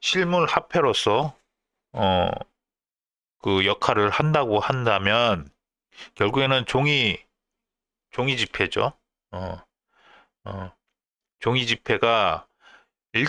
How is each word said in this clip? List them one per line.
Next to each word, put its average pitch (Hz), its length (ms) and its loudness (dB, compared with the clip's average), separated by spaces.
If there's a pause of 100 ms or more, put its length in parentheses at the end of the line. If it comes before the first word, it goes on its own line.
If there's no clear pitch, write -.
실물 175 460 0
화폐로서, 139 880 0 (580)
어, 92 380 0 (1080)
그 95 260 0
역할을 104 460 2
한다고 135 500 0
한다면 107 880 0 (680)
결국에는 131 500 0
종이, 131 520 0 (920)
종이 127 260 -2
지폐죠. 107 560 -2 (380)
어, 92 320 -10 (800)
어, 98 280 -12 (680)
종이 123 280 0
지폐가 113 800 0 (680)
일 120 140 0